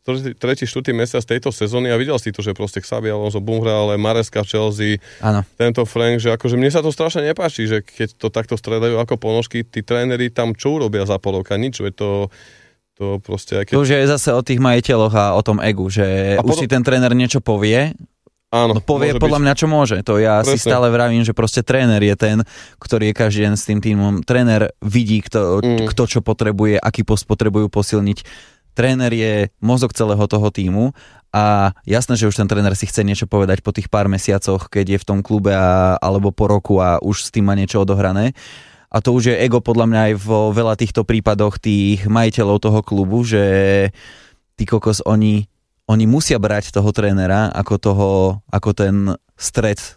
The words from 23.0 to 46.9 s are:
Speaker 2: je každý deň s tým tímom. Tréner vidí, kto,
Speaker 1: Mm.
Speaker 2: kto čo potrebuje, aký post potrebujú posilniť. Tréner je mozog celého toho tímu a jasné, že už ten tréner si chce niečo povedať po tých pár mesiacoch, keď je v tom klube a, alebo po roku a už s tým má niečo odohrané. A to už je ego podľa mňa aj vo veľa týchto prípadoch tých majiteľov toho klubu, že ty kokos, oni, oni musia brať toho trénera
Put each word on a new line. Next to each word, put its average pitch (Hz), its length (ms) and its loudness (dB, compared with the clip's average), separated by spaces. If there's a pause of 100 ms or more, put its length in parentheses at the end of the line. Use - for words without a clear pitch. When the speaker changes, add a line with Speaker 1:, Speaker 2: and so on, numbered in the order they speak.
Speaker 2:
je 107 100 0
každý 104 260 0
deň 104 120 2
s 101 100 -4
tým 104 140 0
tímom. 101 340 0 (100)
Tréner 117 580 2
vidí, 107 420 0
kto, 98 400 0
Speaker 1:
Mm. 117 240 0
Speaker 2:
kto 107 180 0
čo 113 140 -2
potrebuje, 107 560 0
aký 98 320 0
post 107 180 0
potrebujú 107 460 0
posilniť. 101 560 -2 (460)
Tréner 127 360 0
je 110 240 0 (240)
mozog 120 360 0
celého 104 320 0
toho 104 260 0
tímu 101 400 -2 (400)
a 104 400 2 (140)
jasné, 120 300 0
že 110 120 0
už 104 80 0
ten 101 160 0
tréner 101 240 0
si - 100 -4
chce - 180 -2
niečo 101 220 0
povedať 98 380 0
po 104 80 -4
tých - 160 -6
pár 101 220 0
mesiacoch, 98 580 -2
keď 98 220 -2
je 98 100 0
v - 60 -8
tom 101 160 -2
klube 101 300 0
a, 92 460 4
alebo 98 340 0
po 101 200 0
roku 104 260 2
a 90 220 2
už 104 240 -4
s - 80 -10
tým 107 140 0
má 98 100 2
niečo 98 240 0
odohrané. 98 560 0 (540)
A - 100 -2
to 123 140 0
už 123 180 2
je 117 60 2
ego 120 240 2
podľa 113 260 2
mňa 113 160 2
aj 107 160 2
vo 107 320 0
veľa 110 240 0
týchto 113 300 -2
prípadoch 104 520 0
tých 101 480 0
majiteľov 107 560 2
toho 110 200 2
klubu, 101 420 0
že 110 200 0 (1120)
ty - 120 -6
kokos, 107 360 0
oni, 107 460 2 (400)
oni 110 200 4
musia 135 300 2
brať 104 340 -2
toho 101 180 0
trénera 101 600 0